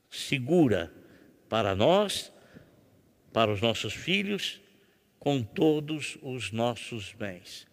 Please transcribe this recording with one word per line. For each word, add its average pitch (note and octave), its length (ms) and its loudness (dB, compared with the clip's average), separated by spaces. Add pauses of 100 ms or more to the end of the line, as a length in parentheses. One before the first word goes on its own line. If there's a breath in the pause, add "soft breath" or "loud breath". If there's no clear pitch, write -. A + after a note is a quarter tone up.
segura B2+ 840 2 (560 soft breath)
para G2+ 280 0
nós, F3+ 560 2 (1000 soft breath)
para A2 200 2
os G2+ 100 -2
nossos A2+ 320 -2
filhos, G3 680 -4 (600)
com C#3 240 0
todos D3+ 800 0
os B2+ 300 -8
nossos A2+ 640 -4
bens. - 580 -12